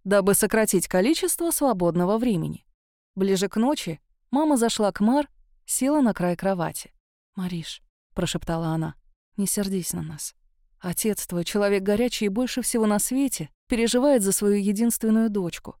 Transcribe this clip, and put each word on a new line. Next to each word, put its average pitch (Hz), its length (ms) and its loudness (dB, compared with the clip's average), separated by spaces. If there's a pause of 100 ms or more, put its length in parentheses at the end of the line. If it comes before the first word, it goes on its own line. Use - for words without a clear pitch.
дабы 196 300 4
сократить 214 540 2
количество 330 640 0
свободного 180 680 2
времени. 180 480 -2 (500)
Ближе 196 340 0
к - 80 -4
ночи 233 420 -2 (320)
мама 294 260 2
зашла 220 340 2
к - 80 -14
Мар, 254 280 2 (380)
села 285 360 0
на 226 120 4
край 175 220 0
кровати. 175 560 -4 (440)
«Мариш», 180 460 -8 (320)
прошептала 165 540 -4
она, — 160 280 -4 (420)
не 196 100 -2
сердись 196 460 -4
на 170 80 -6
нас. 156 340 -12 (440)
Отец 185 460 -4
твой, 175 180 -4
человек 202 400 0
горячий 214 420 0
и 202 40 2
больше 247 320 -2
всего 220 240 0
на 208 140 2
свете, 254 500 -2 (180)
переживает 247 540 2
за 196 100 0
свою 208 240 2
единственную 220 720 2
дочку. 190 520 -6